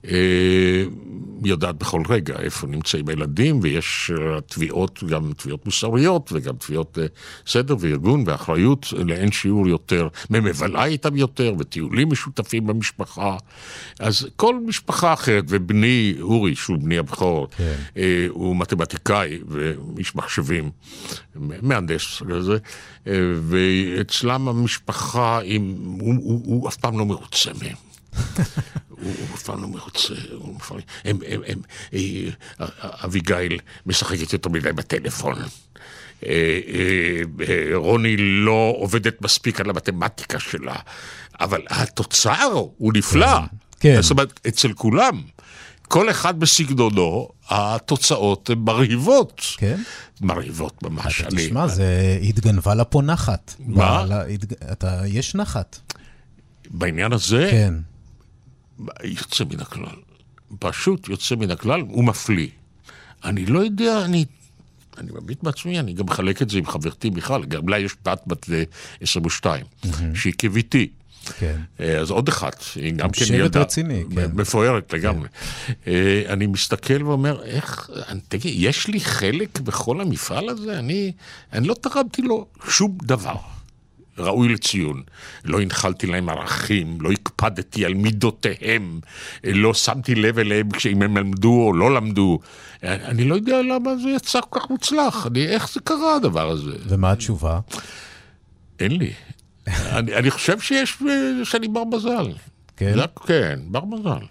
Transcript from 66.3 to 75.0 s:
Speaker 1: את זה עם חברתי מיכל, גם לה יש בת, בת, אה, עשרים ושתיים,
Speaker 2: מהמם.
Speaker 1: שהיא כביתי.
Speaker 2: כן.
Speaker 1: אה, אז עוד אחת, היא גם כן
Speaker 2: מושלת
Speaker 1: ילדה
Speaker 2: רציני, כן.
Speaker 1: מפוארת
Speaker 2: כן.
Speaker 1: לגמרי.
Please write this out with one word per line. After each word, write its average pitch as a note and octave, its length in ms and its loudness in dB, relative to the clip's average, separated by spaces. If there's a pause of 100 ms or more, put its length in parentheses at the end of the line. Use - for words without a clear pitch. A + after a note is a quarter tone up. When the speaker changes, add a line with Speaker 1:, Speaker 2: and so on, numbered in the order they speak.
Speaker 1:
את A#2 80 0
זה G2+ 80 0
עם E2 80 0
חברתי - 440 -4
מיכל, A#2 360 -2
גם F2 240 -4
לה G#2 100 4
יש G2 160 -4 (100)
בת, F#2 220 -2
בת, E2+ 260 -6
אה, D#2+ 100 0 (380)
עשרים E2+ 240 -2
ושתיים, D#2 400 0 (200)
Speaker 2:
מהמם. D#2+ 300 -2
Speaker 1:
שהיא F#2 220 0
כביתי. A2+ 500 2 (520)
Speaker 2:
כן. D#2 180 -2 (220)
Speaker 1:
אה, D#2+ 200 0
אז D#2+ 120 -2
עוד A#2 160 2
אחת, - 360 -4 (120)
היא D#2+ 180 -4
גם E2 180 0
כן F2 100 -2
Speaker 2:
מושלת A2+ 180 4
Speaker 1:
ילדה F2+ 220 4
Speaker 2:
רציני, D3 420 0 (120)
כן. F2 180 0
Speaker 1:
מפוארת G#2+ 580 2
Speaker 2:
כן. E2 60 -2
Speaker 1:
לגמרי. D#2+ 300 0 (600)